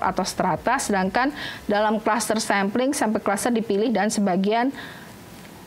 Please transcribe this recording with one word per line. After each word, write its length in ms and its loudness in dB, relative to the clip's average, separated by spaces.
atau 160 0
strata, 560 0
sedangkan 560 0
dalam 320 2
cluster 400 0
sampling, 560 2
sampel 320 0
cluster 240 2
dipilih 400 2
dan 240 2
sebagian 560 2